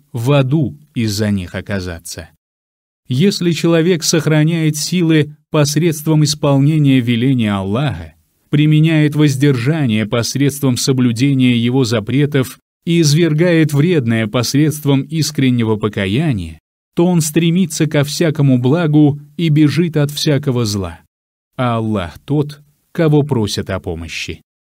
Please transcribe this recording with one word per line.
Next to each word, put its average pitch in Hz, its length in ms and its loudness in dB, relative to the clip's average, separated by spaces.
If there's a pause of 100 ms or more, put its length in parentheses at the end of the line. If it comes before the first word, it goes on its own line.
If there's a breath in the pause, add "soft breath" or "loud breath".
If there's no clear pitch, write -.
(120)
в 123 200 -2
аду 139 460 0 (160)
из-за 107 360 -2
них 92 240 -4
оказаться?" 90 760 -10 (800)
Если 175 440 0
человек 165 500 0
сохраняет 156 720 0
силы 160 580 0 (160)
посредством 156 720 0
исполнения 143 760 2
веления 120 540 0
Аллаха, 98 600 -4 (360)
применяет 151 640 2
воздержание 139 880 0
посредством 131 720 -2
соблюдения 127 800 2
его 123 280 0
запретов 127 720 -2 (260)
и 170 160 2
извергает 160 720 2
вредное 139 540 0
посредством 139 760 0
искреннего 131 720 0
покаяния, 104 840 -2 (360)
то 175 120 2
он 180 140 2
стремится 165 680 0
ко 147 160 0
всякому 143 560 0
благу 147 600 2 (160)
и 165 140 0
бежит 156 460 2
от 147 140 0
всякого 139 540 -2
зла. 95 360 -6 (560)
А 123 200 -2
Аллах 107 420 -4
тот, 147 420 -4 (300)
кого 151 320 2
просят 110 480 -4
о 95 80 -4
помощи. 85 640 -10 (300)